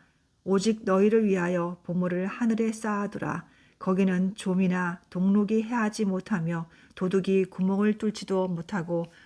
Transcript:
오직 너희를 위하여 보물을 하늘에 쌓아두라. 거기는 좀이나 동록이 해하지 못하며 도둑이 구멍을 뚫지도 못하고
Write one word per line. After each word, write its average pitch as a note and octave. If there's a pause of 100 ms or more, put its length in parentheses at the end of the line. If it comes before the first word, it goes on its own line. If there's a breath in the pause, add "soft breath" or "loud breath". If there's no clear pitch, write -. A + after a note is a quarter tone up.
(440 soft breath)
오직 G3
너희를 G#3
위하여 F3+
보물을 F3+
하늘에 A3+
쌓아두라. G3+ (320 soft breath)
거기는 F#3+
좀이나 F3+
동록이 G3+
해하지 A3
못하며 E3+ (280 soft breath)
도둑이 F#3+
구멍을 G3
뚫지도 F#3+
못하고 E3+ (200 loud breath)